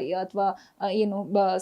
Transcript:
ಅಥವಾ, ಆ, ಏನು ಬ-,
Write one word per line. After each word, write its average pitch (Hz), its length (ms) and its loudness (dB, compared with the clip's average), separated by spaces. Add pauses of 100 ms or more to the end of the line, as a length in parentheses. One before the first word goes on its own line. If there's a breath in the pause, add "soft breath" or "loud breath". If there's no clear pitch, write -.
(220)
ಅಥವಾ, 190 360 -2 (240 loud breath)
ಆ, 196 80 -2
ಏನು 202 340 0
ಬ-, 190 380 2